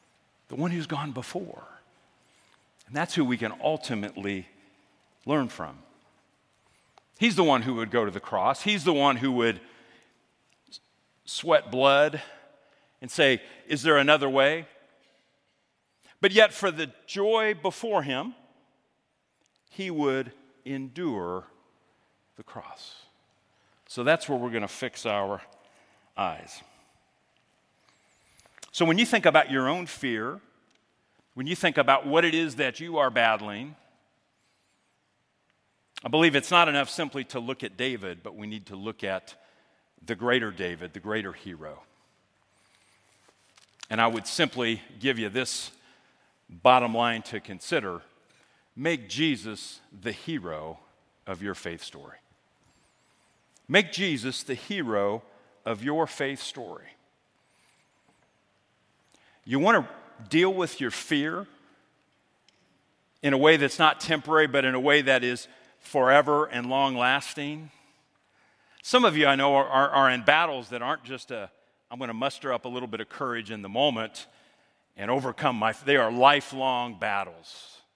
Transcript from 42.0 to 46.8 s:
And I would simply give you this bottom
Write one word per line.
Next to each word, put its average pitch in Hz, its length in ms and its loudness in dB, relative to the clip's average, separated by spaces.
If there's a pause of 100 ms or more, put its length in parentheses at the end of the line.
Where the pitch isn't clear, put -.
And 110 140 0
I 117 60 6
would 113 180 -2
simply 120 560 -2 (180)
give 120 200 -2
you 107 100 -6
this 120 420 -6 (800)
bottom 120 460 4